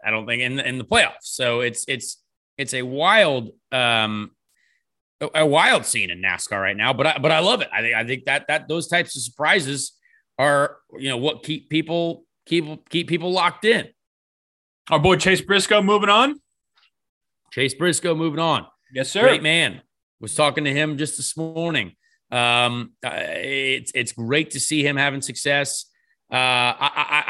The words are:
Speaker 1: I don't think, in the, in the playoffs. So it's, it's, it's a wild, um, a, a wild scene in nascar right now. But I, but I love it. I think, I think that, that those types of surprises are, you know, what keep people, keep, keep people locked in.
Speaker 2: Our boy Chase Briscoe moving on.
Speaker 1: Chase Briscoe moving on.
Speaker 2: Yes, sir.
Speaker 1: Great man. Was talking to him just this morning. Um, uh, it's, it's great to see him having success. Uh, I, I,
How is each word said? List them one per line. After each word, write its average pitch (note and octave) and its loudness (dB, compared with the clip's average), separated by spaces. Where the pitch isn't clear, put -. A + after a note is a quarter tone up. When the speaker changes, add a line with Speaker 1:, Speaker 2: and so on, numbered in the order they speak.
Speaker 1:
I G#2+ -2
don't A2 -4
think, A#2+ -2
in B2+ -2
the, C3 -4
in B2+ -4
the B2 -6
playoffs. G#3+ 0
So A#2+ -2
it's, A#2+ -4
it's, - -8
it's C3+ -6
a B2+ -4
wild, C#3+ 2
um, A2 0
a, D3+ -4
a D#3 4
wild E3 4
scene G2+ -2
in F2+ -10
nascar F#2+ -2
right G2 -2
now. A2+ 0
But C3+ 0
I, D3+ 0
but D3 2
I D#3+ 4
love G3+ 2
it. - -6
I G2+ -2
think, A#2 -2
I A2+ 0
think B2+ -6
that, C#3+ -2
that D#3 -2
those D#3+ -4
types E3+ -2
of C3 -8
surprises C#3+ -2
are, C#3+ 2
you C3+ -6
know, C3 -2
what C#3+ -4
keep D3+ -8
people, E3 -2
keep, D#3 -4
keep E3 -2
people E3+ -2
locked F3 0
in. G#3+ 2
Speaker 2:
Our D#3 4
boy F3+ 6
Chase F#3 2
Briscoe G3+ 2
moving G3+ 2
on. C4 4
Speaker 1:
Chase C3 0
Briscoe E3+ 0
moving D#3 -2
on. D3 0
Speaker 2:
Yes, C3 -4
sir. G3+ 0
Speaker 1:
Great B3+ 6
man. D#3 2
Was - -10
talking D3+ 2
to C3+ 0
him D3+ 0
just C#3+ -4
this - -8
morning. D#3+ -4
Um, A#2+ 0
uh, B2+ -6
it's, C3 -4
it's A#2+ -2
great C#3+ -2
to C3+ -6
see D3 0
him C#3+ 0
having C#3 0
success. C#3+ -2
Uh, B2+ -6
I, B2+ 2
I, D3 0